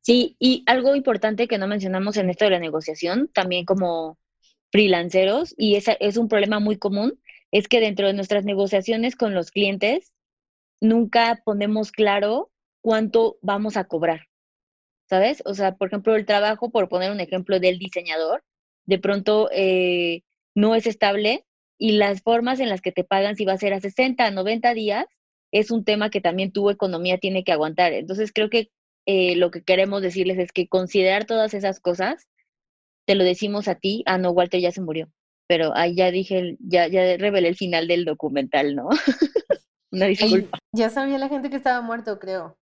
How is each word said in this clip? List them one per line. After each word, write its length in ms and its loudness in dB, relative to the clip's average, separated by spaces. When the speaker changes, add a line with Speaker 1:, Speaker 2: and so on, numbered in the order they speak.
Speaker 1:
Sí, 380 2
y 260 2
algo 300 2
importante 500 0
que 120 -4
no 100 -4
mencionamos 480 -4
en 120 0
esto 180 0
de 60 4
la 60 2
negociación, 760 -4
también 320 -2
como 540 -2
freelanceros, 840 2
y 200 2
esa 160 0
es 240 -2
un 100 0
problema 320 2
muy 200 -2
común, 420 -4
es 160 2
que 100 4
dentro 300 2
de 60 0
nuestras 300 -2
negociaciones 680 0
con 200 -2
los 180 -2
clientes, 600 -2
nunca 640 2
ponemos 480 -2
claro 580 0
cuánto 560 2
vamos 340 -2
a 120 -4
cobrar, 400 -2
¿sabes? 340 2
O 100 -6
sea, 200 0
por 140 -4
ejemplo, 260 0
el 100 0
trabajo, 460 0
por 180 0
poner 220 -2
un 80 -6
ejemplo, 400 -2
del 220 2
diseñador, 640 -4
de 140 0
pronto, 520 0
eh, 720 0
no 220 4
es 100 0
estable 580 0
y 120 2
las 300 2
formas 380 0
en 80 -2
las 120 -4
que 120 -6
te 100 -2
pagan, 320 0
si 100 -4
va 100 0
a 40 -4
ser 160 -2
a 60 -6
sesenta, 460 0
a 40 0
noventa 420 0
días, 340 -2
es 200 0
un 120 -2
tema 260 0
que 100 -2
también 320 -2
tu 180 2
economía 480 -2
tiene 240 -2
que 80 -2
aguantar. 420 0
Entonces, 400 -4
creo 180 -2
que, 200 -2
eh, 300 2
lo 160 2
que 140 -14
queremos 360 2
decirles 380 -2
es 140 -4
que 160 -4
considerar 580 0
todas 280 -2
esas 260 -4
cosas, 480 -4
te 120 2
lo 80 4
decimos 420 -2
a 80 -2
ti, 320 -4
ah, 120 0
no, 120 0
Walter 300 2
ya 100 0
se 100 -12
murió, 300 -8
pero 280 2
ahí 200 0
ya 160 4
dije, 260 -2
el, 220 -4
ya, 260 2
ya 300 2
revelé 320 2
el 80 0
final 320 -2
del 160 2
documental, 720 -2
¿no? 140 -6
<laughs> 760 -2
Una 160 0
Speaker 2:
Ey, 80 2
Speaker 1:
disculpa. 460 0
Speaker 2:
ya 160 0
sabía 300 -2
la 100 -4
gente 220 -6
que 60 -8
estaba 240 0
muerto, 400 -8
creo. 460 -8